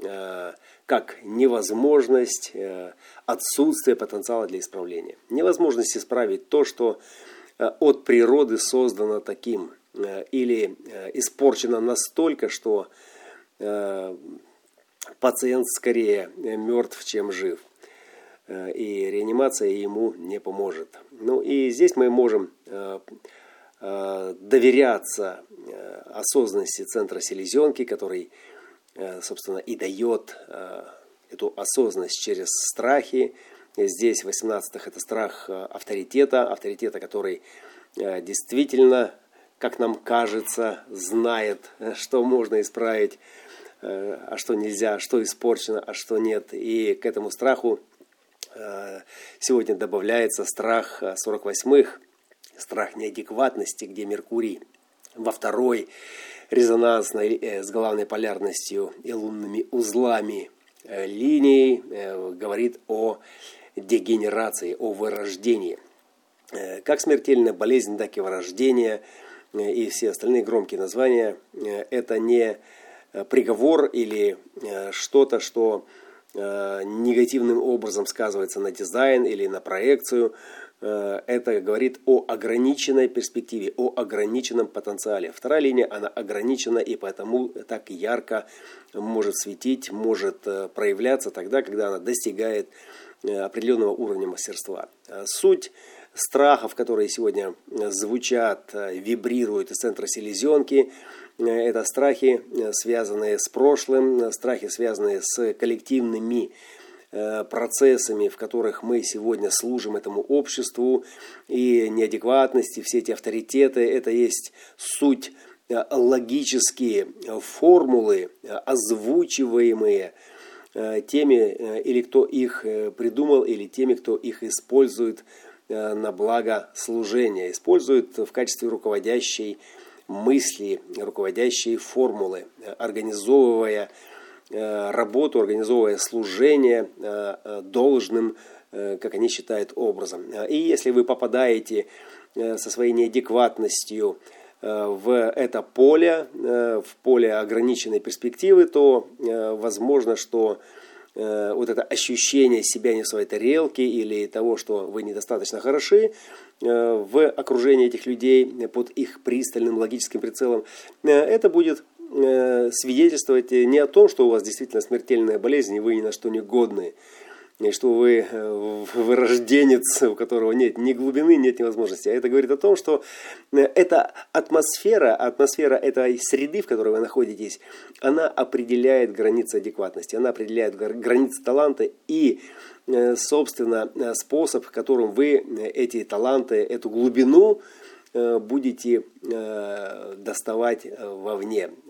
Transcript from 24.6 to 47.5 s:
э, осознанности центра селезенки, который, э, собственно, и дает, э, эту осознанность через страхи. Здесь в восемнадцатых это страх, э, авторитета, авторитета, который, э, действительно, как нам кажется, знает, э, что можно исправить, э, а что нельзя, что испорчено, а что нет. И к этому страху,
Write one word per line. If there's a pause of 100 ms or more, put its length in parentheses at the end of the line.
э, (140)
осознанности
центра
селезенки,
который, (640)
э,
собственно,
и
дает, (120)
э, (460)
эту
осознанность
через
страхи. (420)
Здесь
в
восемнадцатых
это
страх,
э,
авторитета,
авторитета,
который, (540)
э,
действительно, (460)
как
нам
кажется, (100)
знает, (100)
э,
что
можно
исправить, (600)
э, (100)
а
что
нельзя,
что
испорчено,
а
что
нет.
И
к
этому
страху, (760)